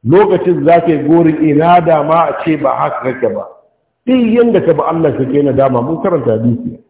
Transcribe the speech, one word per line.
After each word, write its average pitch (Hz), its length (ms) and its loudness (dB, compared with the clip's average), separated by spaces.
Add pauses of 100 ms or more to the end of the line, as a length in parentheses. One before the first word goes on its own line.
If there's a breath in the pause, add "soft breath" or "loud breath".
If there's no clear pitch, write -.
lokacin 175 600 2
za 165 160 4
ka - 100 -4
yi 143 160 -2
gori, 156 420 2
"Ina 170 320 4
da 156 220 0
ma 160 240 0
a - 160 -8
ce 156 140 -2
ba 135 180 -2
haka 147 260 -4 (120)
kake 110 200 -4
ba." 98 120 -8 (600)
Duk 254 120 0
yanda 233 440 2
ka 165 120 0
bi 147 80 -2
Allah, 160 360 -2
ka 131 60 -2
ke 135 200 0
nadama. 131 380 0
Mun 160 220 -6
karanta 151 280 -2
hadisi. 113 480 -4 (100)